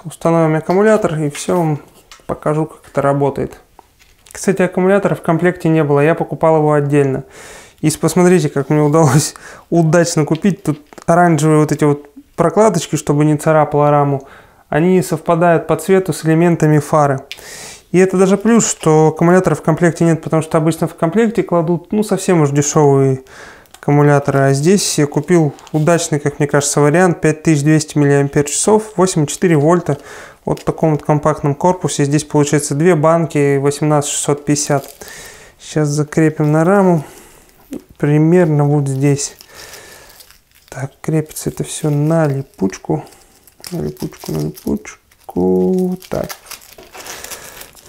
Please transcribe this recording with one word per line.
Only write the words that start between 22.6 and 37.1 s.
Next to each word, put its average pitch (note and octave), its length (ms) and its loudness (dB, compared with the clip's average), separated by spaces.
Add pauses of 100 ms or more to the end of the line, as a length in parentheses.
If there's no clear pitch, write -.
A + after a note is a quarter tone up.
аккумуляторы. C#3+ 580 2
А C3+ 140 2
здесь E3 480 0
я D3 80 0
купил D3+ 440 0 (200)
удачный, D#3 480 0
как - 180 -6
мне D3 80 0
кажется, D3 340 0
вариант, E3 400 2
пять D#3 220 0
тысяч D3+ 220 2
двести D#3 340 0
миллиампер-часов, C#3+ 1000 0
восемь F3 280 0
и - 20 -2
четыре E3+ 300 0
вольта. D#3+ 420 0 (460)
Вот - 160 -4
в - 40 -20
таком D#3+ 280 -2
вот D3 100 -2
компактном D3 540 -2
корпусе. F3+ 480 -2
Здесь C#3+ 180 0
получается D3 540 -2
две F3 180 2
банки, D3+ 600 0
восемнадцать C#3+ 560 -2
шестьсот - 320 -4
пятьдесят. C#3+ 400 -2 (760)
Сейчас D3+ 300 -4
закрепим D3+ 640 0
на D#3 120 2
раму, F#3 400 2 (920)